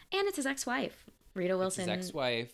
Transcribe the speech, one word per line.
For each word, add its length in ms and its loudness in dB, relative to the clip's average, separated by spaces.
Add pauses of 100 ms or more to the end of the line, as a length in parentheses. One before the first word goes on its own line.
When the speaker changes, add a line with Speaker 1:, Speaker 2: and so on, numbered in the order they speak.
(120)
Speaker 1:
And 160 2
it's 100 0
his 80 0
ex-wife, 640 -2 (240)
Rita 220 2
Speaker 2:
It's 200 2
his 120 -2
Speaker 1:
Wilson, 20 0
Speaker 2:
ex-wife, 640 0